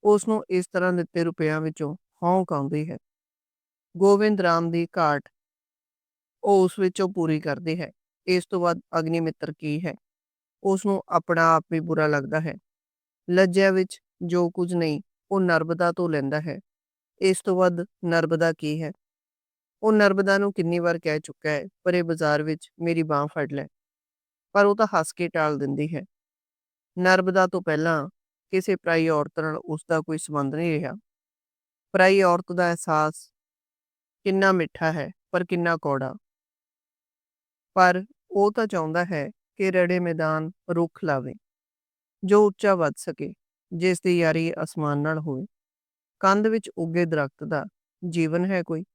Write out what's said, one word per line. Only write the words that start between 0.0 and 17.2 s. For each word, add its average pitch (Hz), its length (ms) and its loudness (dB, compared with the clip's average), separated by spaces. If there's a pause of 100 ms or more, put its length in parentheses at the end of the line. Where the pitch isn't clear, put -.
ਉਸ 208 240 4
ਨੂੰ 220 220 -2
ਇਸ 180 220 0
ਤਰ੍ਹਾਂ 180 200 0
ਦਿੱਤੇ 170 320 -2
ਰੁਪਇਆਂ 156 360 -2
ਵਿੱਚੋਂ 156 360 -6 (260)
ਹੌਂਕ 180 300 0
ਆਉਂਦੀ 151 380 -4
ਹੈ। - 60 -12 (1000)
ਗੋਬਿੰਦ 202 440 4
ਰਾਮ 170 300 2
ਦੀ 170 180 -2 (100)
ਘਾਟ 147 300 0 (1120)
ਉਹ 196 220 6
ਉਸ 180 140 -2
ਵਿੱਚੋਂ 185 300 0
ਪੂਰੀ 160 320 -2
ਕਰਦੀ 160 400 -6
ਹੈ। 151 100 -10 (360)
ਇਸ 180 200 0
ਤੋਂ 185 140 -4
ਵੱਧ 175 200 0 (180)
ਅਗਨੀ 165 220 -2
ਮਿੱਤਰ 160 380 -6
ਕੀ 156 280 -6
ਹੈ? 151 80 -6 (680)
ਉਸ 190 240 0
ਨੂੰ 196 220 0
ਆਪਣਾ 165 480 2
ਆਪ 156 140 0
ਵੀ 165 100 -2
ਬੁਰਾ 160 260 0
ਲੱਗਦਾ 147 340 0
ਹੈ। 160 140 -6 (760)
ਲੱਜਿਆ 190 400 4
ਵਿੱਚ 190 300 -2 (220)
ਜੋ 175 280 0
ਕੁਝ 180 240 -4
ਨਹੀਂ, 160 260 0 (300)
ਉਹ 196 100 0
ਨਰਬਦਾ 170 520 0
ਤੋਂ 175 160 -2
ਲੈਂਦਾ 147 320 -2
ਹੈ। 156 180 -8 (600)